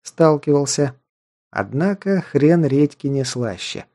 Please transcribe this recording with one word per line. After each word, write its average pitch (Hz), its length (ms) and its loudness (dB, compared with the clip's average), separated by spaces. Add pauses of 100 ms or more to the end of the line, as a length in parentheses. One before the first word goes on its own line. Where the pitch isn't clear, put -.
Сталкивался. 143 920 0 (580)
Однако 180 720 -2
хрен 156 420 2
редьки 143 440 0
не 135 180 -2
слаще. 120 580 -8 (120)